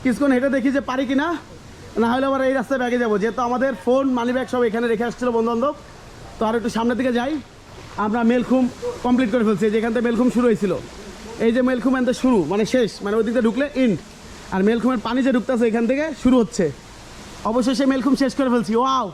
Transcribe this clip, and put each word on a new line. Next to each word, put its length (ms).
কিছুক্ষণ 320
হেঁটে 200
দেখি 220
যে 120
পারি 200
কিনা, 180
না 120
হলে 160
আবার 200
এই 100
রাস্তায় 220
ব্যাগে 220
যাবো, 180
যেহেতু 280
আমাদের 220
ফোন, 220
মানি 180
ব্যাগ 180
সব 160
এখানে 180
রেখে 220
আসছিলো 280
বন্ধুবান্ধব। 380
তো 100
আর 120
একটু 160
সামনের 240
দিকে 200
যাই, 120
আমরা 160
মেলখুম 320
কমপ্লিট 280
করে 140
ফেলছি। 220
এই 60
যেখান 180
থেকে 140
মেলখুম 280
শুরু 140
হয়েছিল, 240
এই 100
যে 140
মেলখুম 260
এখান 120
থেকে 160
শুরু, 140
মানে 120
শেষ, 160
মানে 140
ওই 80
দিক 100
দিয়ে 120
ঢুকলে 180
এন্ড, 140
আর 140
মেলখুমের 400
পানি 180
যে 100
ঢুকতেছে 360
এখান 200
থেকে 140
শুরু 180
হচ্ছে। 240
অবশেষে 400
মেলখুম 300
শেষ 180
করে 140
ফেলছি। 220
ওয়াও! 380